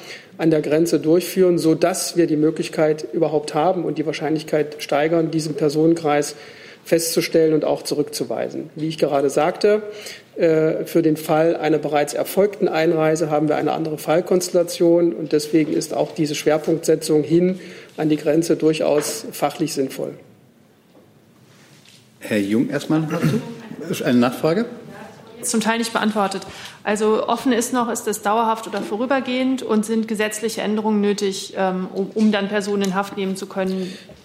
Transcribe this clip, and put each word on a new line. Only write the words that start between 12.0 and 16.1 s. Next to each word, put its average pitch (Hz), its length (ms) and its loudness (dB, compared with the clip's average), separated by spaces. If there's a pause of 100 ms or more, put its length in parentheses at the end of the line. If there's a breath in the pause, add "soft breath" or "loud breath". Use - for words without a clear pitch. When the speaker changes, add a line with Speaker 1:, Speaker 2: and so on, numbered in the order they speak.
Speaker 1:
erfolgten 196 520 0
Einreise 160 640 2
haben 151 180 2
wir 147 80 2
eine 151 160 0
andere 151 260 -4
Fallkonstellation 170 1120 2
und 156 200 -4
deswegen 151 420 2
ist - 180 -2
auch 147 220 -2